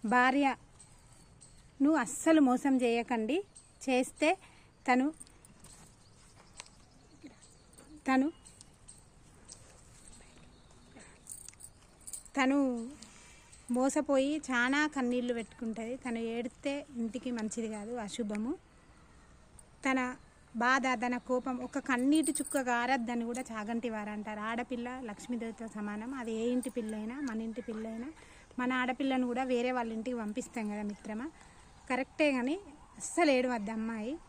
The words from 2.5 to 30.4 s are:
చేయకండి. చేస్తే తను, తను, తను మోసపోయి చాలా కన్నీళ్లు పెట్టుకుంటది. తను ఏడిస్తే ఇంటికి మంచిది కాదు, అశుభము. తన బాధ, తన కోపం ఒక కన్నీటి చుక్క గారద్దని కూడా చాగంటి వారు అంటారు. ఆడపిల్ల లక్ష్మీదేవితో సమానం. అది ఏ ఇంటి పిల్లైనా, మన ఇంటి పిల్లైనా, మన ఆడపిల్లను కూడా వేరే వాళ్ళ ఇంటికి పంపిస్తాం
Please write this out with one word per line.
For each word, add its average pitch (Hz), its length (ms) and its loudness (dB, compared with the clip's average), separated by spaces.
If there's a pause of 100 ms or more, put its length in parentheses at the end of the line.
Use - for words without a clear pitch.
చేయకండి. 233 680 0 (460)
చేస్తే 277 480 2 (540)
తను, 262 200 4 (3000)
తను, 262 200 6 (4000)
తను 262 520 2 (800)
మోసపోయి 269 680 2
చాలా 262 480 2
కన్నీళ్లు 247 480 0
పెట్టుకుంటది. 226 640 -6
తను 240 220 -6
ఏడిస్తే 240 680 -4 (100)
ఇంటికి 233 340 -4
మంచిది 220 380 -4
కాదు, 214 260 -8
అశుభము. 214 600 -4 (1400)
తన 254 240 0 (420)
బాధ, 247 300 4
తన 247 300 0
కోపం 254 400 -2
ఒక 247 220 -6
కన్నీటి 277 540 2
చుక్క - 240 -4
గారద్దని 240 680 0
కూడా 240 160 -4
చాగంటి 233 500 -4
వారు 214 200 -6
అంటారు. 208 300 -8
ఆడపిల్ల 240 640 -6
లక్ష్మీదేవితో 226 640 -8
సమానం. 214 460 -6
అది 233 180 -6
ఏ 226 160 0
ఇంటి 247 220 0
పిల్లైనా, 220 500 -6
మన 226 200 -4
ఇంటి 226 220 -6
పిల్లైనా, 226 440 -8 (520)
మన 247 140 0
ఆడపిల్లను 254 540 2
కూడా 240 160 -2
వేరే 247 300 0
వాళ్ళ 233 200 -2
ఇంటికి 226 240 -4
పంపిస్తాం 214 540 -6